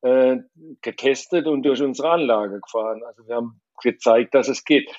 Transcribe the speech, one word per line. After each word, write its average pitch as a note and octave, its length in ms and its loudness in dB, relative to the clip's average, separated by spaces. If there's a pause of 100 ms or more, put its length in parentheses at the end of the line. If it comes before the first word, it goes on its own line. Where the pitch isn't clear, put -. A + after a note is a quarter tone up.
äh, B2+ 340 2 (460)
getestet C3+ 640 -2
und C#3 180 -2
durch C3+ 180 0
unsere C#3 280 -4
Anlage A2 500 0
gefahren. A2 420 -6
Also A#2 240 -20
wir A#2 80 -8
haben A#2 260 -8 (220)
gezeigt, A#2 520 2
dass C3 120 4
es C3 180 -6
geht. D3 240 2 (100)